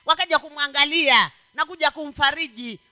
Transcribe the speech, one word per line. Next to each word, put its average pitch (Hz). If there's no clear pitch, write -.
wakaja 320
kumwangalia 285
na 311
kuja 311
kumfariji 277